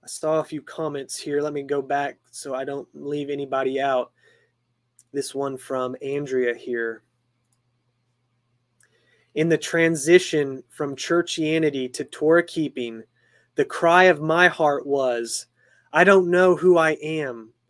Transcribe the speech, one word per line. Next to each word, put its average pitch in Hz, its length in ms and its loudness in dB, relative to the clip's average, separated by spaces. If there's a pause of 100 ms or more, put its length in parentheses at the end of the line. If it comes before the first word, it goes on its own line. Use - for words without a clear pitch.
I - 40 -20
saw 156 340 -4
a 151 40 -4
few 151 160 -12
comments 147 560 -8
here. 143 240 -4
Let 151 120 -4
me 147 100 -6
go 139 180 -4
back 143 380 -4 (120)
so - 240 -12
I 135 100 -4
don't 139 280 -10
leave 143 380 -8
anybody 135 500 -4
out. 131 320 -2 (1000)
This 139 220 -8
one 135 220 -6
from 127 460 -6
Andrea 131 520 -2
here. 117 480 -8 (2250)
"In 160 140 0
the 160 80 4
transition 160 1120 2
from 143 280 -8
churchianity 156 960 -2
to 147 100 -6
Torah 160 380 2
keeping, 123 640 -6 (500)
the 143 100 0
cry 175 400 4
of 170 160 4
my 165 280 4
heart 147 380 0
was, 127 600 -2 (460)
'I 165 120 6
don't 185 260 6
know 180 240 6
who 175 220 4
I 160 160 4 (100)
am.' 131 520 -8 (140)